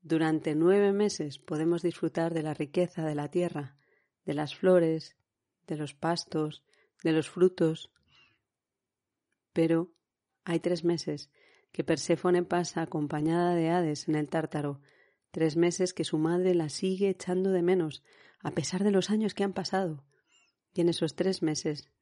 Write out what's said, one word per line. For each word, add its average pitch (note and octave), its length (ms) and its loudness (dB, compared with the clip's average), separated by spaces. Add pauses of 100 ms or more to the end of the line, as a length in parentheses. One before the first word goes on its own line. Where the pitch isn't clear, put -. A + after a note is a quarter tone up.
durante D#3+ 540 0
nueve G3 380 4
meses, G3 440 -2
podemos E3 440 -2
disfrutar E3 520 -2
de D#3+ 100 -2
la D3+ 100 -4
riqueza D#3+ 500 -2
de D3+ 100 -2
la D3 160 -4
tierra, E3 480 -2 (480)
de D3 80 -4
las D3 220 -4
flores, E3+ 640 4 (500)
de D#3 100 -6
los D3 160 -8
pastos, D#3+ 720 -4 (400)
de D#3+ 80 0
los D#3 180 0
frutos. E3+ 640 2 (1600)
Pero E3 380 0 (520)
hay E3 160 -2
tres F3 240 -2
meses D#3+ 460 -2 (420)
que D#3+ 120 -6
Perséfone F3 600 0
pasa F3 380 -4
acompañada D#3+ 720 0
de E3 160 2
Hades E3 380 -2
en D#3 80 0
el D3+ 140 -2
Tártaro, D3 520 -4 (500)
tres D#3+ 240 0
meses F3 380 2
que E3 100 -4
su D#3+ 140 -2
madre F3 380 2
la D#3+ 140 0
sigue F#3+ 400 0
echando F#3 420 -2
de F3+ 100 2
menos, E3+ 420 2 (360)
a D3+ 120 -6
pesar F3+ 320 -2
de G#3 80 4
los F#3+ 180 2
años G#3+ 240 0
que - 100 -2
han G3 100 -2
pasado. F#3 520 -4 (680)
Y F3 80 -2
en E3+ 80 4
esos E3 260 -2
tres F#3 280 -2
meses D3+ 460 -4 (120)